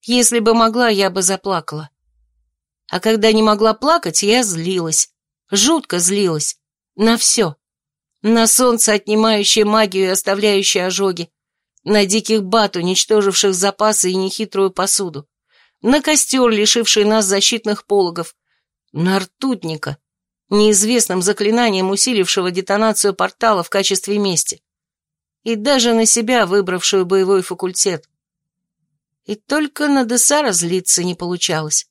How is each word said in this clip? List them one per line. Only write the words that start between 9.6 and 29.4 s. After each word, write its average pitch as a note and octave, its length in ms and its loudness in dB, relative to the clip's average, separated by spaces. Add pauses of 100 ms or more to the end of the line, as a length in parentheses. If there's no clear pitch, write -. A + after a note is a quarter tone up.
магию G#3 400 0
и F#3 40 -2
оставляющее G3 760 0
ожоги. F3+ 420 -4 (540)
На G3+ 240 2
диких G#3+ 360 0
Бат, G3+ 320 0
уничтоживших F#3+ 760 0
запасы G3+ 560 0
и F#3 60 -4
нехитрую F#3+ 560 -2
посуду. F3+ 560 -4 (560)
На C#4 180 2
костёр, C4 480 2
лишивший G#3+ 560 0
нас G#3+ 200 2
защитных G#3 600 -2
пологов. F3 500 -2 (560)
На F#3 280 0
ртутника — F3 800 -6 (500)
неизвестным G#3 720 2
заклинанием G3+ 680 0
усилившего G3 580 0
детонацию G3+ 640 0
портала F#3+ 480 0
в - 80 -8
качестве G3 480 -2
мести. G3 460 -2 (800)
И A3+ 120 -2
даже A#3+ 380 2
на A3+ 140 2
себя, A#3 400 2
выбравшую F#3 580 0
боевой F#3+ 380 2
факультет. F3+ 680 -4 (1160)
И G#3 100 -6
только D4 520 -4